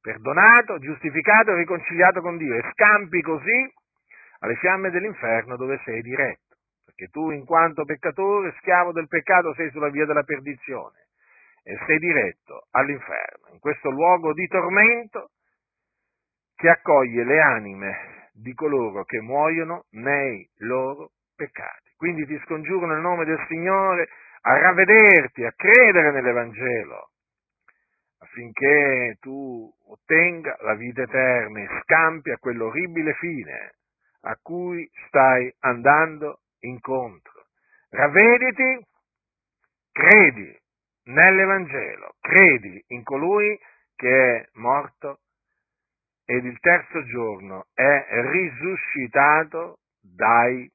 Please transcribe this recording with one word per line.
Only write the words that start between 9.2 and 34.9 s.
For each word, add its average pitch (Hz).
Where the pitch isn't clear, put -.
sei 156
sulla 147
via 143
della 147
perdizione 135
e 95
sei 160
diretto 127
all'inferno, 123
in 104
questo 147
luogo 160
di 156
tormento 208
che 165
accoglie 131
le 139
anime 101
di 123
coloro 120
che 120
muoiono 160
nei 127
loro 131
peccati. -
Quindi 160
ti 147
scongiuro 170
nel 156
nome 175
del 156
Signore 180
a 127
ravvederti, 180
a 117
credere 196
nell'Evangelo, 120
affinché 127
tu 131
ottenga 160
la 107
vita 120
eterna 123
e -
scampi 160
a 117
quell'orribile 151
fine 80
a 110
cui 175